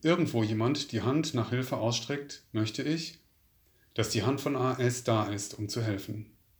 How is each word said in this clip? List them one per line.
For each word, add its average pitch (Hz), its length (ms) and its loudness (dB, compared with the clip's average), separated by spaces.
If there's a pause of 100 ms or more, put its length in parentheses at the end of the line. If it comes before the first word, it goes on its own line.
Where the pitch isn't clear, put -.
irgendwo 156 420 4
jemand 113 480 0
die 107 120 -2
Hand 147 300 0
nach 117 180 0
Hilfe 127 260 -2
ausstreckt, 120 760 -2
möchte 110 320 -2
ich, 160 360 -4 (760)
dass - 160 0
die 107 140 0
Hand 135 180 2
von 143 160 0
A 127 200 2
S 123 280 0
da 110 260 4
ist, - 260 -6
um 104 120 -4
zu 117 120 -2
helfen. 107 540 -4 (240)